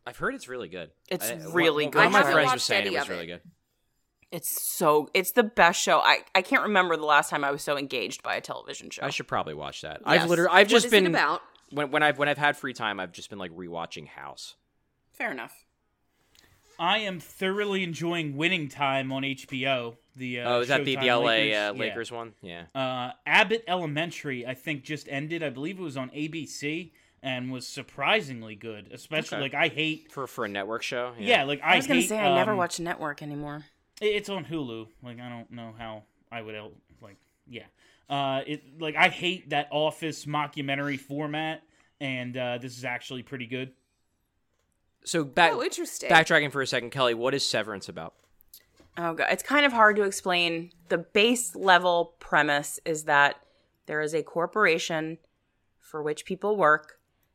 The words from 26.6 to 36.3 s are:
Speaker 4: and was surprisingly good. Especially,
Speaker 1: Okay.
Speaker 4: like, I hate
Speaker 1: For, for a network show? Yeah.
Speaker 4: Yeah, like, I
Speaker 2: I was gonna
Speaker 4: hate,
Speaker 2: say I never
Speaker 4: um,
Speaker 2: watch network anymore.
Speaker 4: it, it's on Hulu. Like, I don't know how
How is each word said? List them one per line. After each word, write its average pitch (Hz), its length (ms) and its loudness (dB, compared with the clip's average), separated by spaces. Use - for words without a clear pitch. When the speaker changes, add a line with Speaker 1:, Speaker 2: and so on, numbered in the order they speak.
Speaker 4:
and 127 300 -6
was 127 160 -10
surprisingly 135 880 -4
good. 104 380 -14
Especially, 151 460 -6
Speaker 1:
Okay. - 20 -2
Speaker 4:
like, 135 140 -4
I 160 120 2
hate 156 440 -4
Speaker 1:
For, 135 160 -8
for 120 180 -6
a - 20 -4
network 101 360 -6
show? 123 360 -6
Yeah. 208 200 4
Speaker 4:
Yeah, 143 40 0
like, 143 200 -2
I 165 100 4
Speaker 2:
I - 40 8
was - 100 0
gonna - 120 2
Speaker 4:
hate, - 100 2
Speaker 2:
say - 100 -2
I - 160 4
never - 160 4
Speaker 4:
um, 208 60 0
Speaker 2:
watch 175 220 -2
network 160 420 -6
anymore. 147 440 -10
Speaker 4:
it, 208 60 -4
it's 208 240 0
on 185 160 -6
Hulu. 120 420 -6
Like, 120 160 -16
I 123 80 -14
don't 117 240 -14
know 113 260 -14
how 110 260 -12